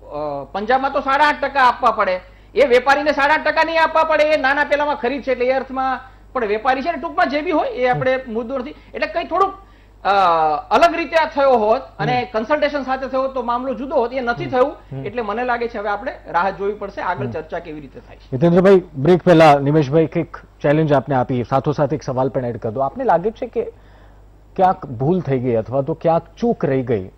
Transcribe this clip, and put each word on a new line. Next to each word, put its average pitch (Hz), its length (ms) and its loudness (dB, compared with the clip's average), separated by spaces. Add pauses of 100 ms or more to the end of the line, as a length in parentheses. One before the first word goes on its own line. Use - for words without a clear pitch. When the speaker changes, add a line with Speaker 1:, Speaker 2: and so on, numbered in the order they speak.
(140)
Speaker 1:
અ, 147 380 -8
પંજાબમાં 254 400 0
તો 285 80 -2
સાડા 269 240 2
આઠ 294 180 2
ટકા 269 200 0
આપવા 247 300 2
પડે, 190 280 0 (360)
એ 240 100 6
વેપારીને 277 460 2
સાડા 285 220 2
આઠ 311 140 0
ટકા 311 160 2
નહીં 320 200 2
આપવા 320 200 2
પડે, 311 200 2
એ 302 140 2
નાના 277 260 2
પેલામાં 294 320 0
ખરીદશે 254 360 -4
એટલે 247 140 0
એ 254 60 2
અર્થમાં 262 480 -2 (340)
પણ 247 120 -2
વેપારી 240 360 0
છે 339 100 -4
ને. 311 100 -6
ટૂંકમાં 330 280 -2
જે 294 120 -2
બી 339 100 -4
હોય 294 180 0
એ 247 180 -2
આપણે 254 400 0
મુદ્દો 240 300 -6
નથી. 254 180 -10 (180)
એટલે 302 140 -6
કંઈ 339 160 -4
થોડુંક, 370 300 -2 (520)
અ, - 20 0 (640)
અલગ 320 240 4
રીતે 330 200 -4
આ 320 100 4
થયો 277 260 2
હોત 226 300 2 (180)
અને 247 220 -2
Speaker 2:
હમ. 233 180 -4
Speaker 1:
consultation 285 440 -2
સાથે 262 240 -4
થયો 262 140 -4
હોત 262 120 -4
તો 262 80 -6
મામલો 247 320 -4
જુદો 262 220 -6
હોત, 240 180 0
એ 262 80 -4
નથી 240 220 -4
Speaker 2:
હમ. 262 60 -8
Speaker 1:
થયું. 254 220 2
Speaker 2:
હમ. - 340 -12
Speaker 1:
એટલે 220 160 -6
મને 220 220 -4
લાગે 240 240 -2
છે 226 100 -8
હવે 208 120 -6
આપણે 208 220 -6 (160)
રાહ 170 220 0
જોવી 190 240 -4
પડશે 202 280 -10
આગળ 180 240 -4
Speaker 2:
હમ. 165 60 -6
Speaker 1:
ચર્ચા 170 280 -8
કેવી 156 220 -14
રીતે 143 180 -18
થાય - 180 -20
છે. - 160 -20
Speaker 2:
હિતેન્દ્રભાઈ, 175 480 6 (140)
બ્રેક 160 280 4
પહેલા 160 360 8
નિમેશભાઈ 147 560 2
એક 160 220 -4
ચેલેન્જ 151 560 0
આપને 135 220 0
આપી, 123 280 0
સાથોસાથ 139 500 0
એક 147 100 -6
સવાલ 135 260 -2
પણ 131 160 -4
એડ 117 120 -6
કરી 113 140 -6
દો. 104 80 -6
આપને 135 240 -4
લાગે 196 280 0
છે 240 160 -10
કે 226 160 -4 (920)
ક્યાંક 185 300 0
ભૂલ 143 360 0
થઈ 135 180 -2
ગઈ 120 160 0
અથવા 113 260 -2
તો 135 120 -4
ક્યાંક 165 300 0 (160)
ચૂક 233 260 0
રહી 135 180 0
ગઈ 110 340 -2